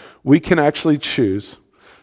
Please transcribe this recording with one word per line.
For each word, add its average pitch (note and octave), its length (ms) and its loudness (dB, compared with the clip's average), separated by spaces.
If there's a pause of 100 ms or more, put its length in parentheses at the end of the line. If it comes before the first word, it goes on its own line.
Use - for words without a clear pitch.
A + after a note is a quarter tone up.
(240)
we D3 160 4
can E3+ 180 0
actually D3+ 400 0
choose G#2 600 -4 (440)